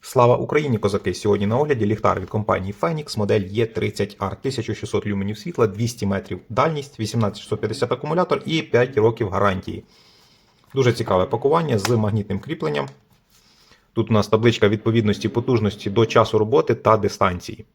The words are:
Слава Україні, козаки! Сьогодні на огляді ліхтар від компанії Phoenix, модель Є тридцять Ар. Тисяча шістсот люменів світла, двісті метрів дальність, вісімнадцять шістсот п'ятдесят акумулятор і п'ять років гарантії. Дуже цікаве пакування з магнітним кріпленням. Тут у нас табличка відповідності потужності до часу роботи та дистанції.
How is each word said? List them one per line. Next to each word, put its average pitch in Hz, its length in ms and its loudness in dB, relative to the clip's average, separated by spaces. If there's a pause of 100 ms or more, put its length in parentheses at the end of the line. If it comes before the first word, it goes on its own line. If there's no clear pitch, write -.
Слава 123 360 4
Україні, 123 420 -2
козаки! 98 360 -2
Сьогодні 101 320 0
на 110 100 0
огляді 135 300 0
ліхтар 101 340 0
від 92 80 -10
компанії 98 520 -2
Phoenix, 156 380 -4
модель 104 220 2
Є 101 260 -2
тридцять 104 520 -4
Ар. 95 240 -4
Тисяча 113 320 -4
шістсот 104 320 -4
люменів 101 320 -4
світла, 127 280 -2
двісті 107 400 -4
метрів 95 420 -4
дальність, 139 520 -2
вісімнадцять 107 380 -2
шістсот - 220 -6
п'ятдесят 113 320 -2
акумулятор 160 540 -2
і 156 160 -2
п'ять 127 340 0
років 113 320 2
гарантії. 98 560 -2 (880)
Дуже 127 180 4
цікаве 92 340 2
пакування 143 520 0
з 107 180 0
магнітним 104 440 -2
кріпленням. 147 480 -4 (1040)
Тут 113 180 -2
у - 20 4
нас 107 160 2
табличка 110 400 4
відповідності 107 600 0
потужності 110 600 0
до 113 160 4
часу 110 320 2
роботи 117 360 2
та 110 220 4
дистанції. 98 680 -2 (100)